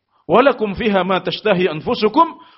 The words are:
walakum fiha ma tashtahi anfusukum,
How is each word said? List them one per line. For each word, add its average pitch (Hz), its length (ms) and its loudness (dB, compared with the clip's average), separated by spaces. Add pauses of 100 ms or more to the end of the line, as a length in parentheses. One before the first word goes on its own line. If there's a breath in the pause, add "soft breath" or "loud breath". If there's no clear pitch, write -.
(260)
walakum 214 480 2
fiha 196 320 0
ma 185 160 0
tashtahi 180 480 0
anfusukum, 220 720 -2 (160 loud breath)